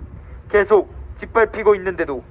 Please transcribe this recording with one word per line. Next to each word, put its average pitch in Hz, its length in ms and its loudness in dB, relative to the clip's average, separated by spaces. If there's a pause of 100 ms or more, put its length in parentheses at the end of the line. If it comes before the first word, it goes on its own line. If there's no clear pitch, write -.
(500)
계속 202 440 4 (220)
짓밟히고 214 600 2
있는데도 170 560 -4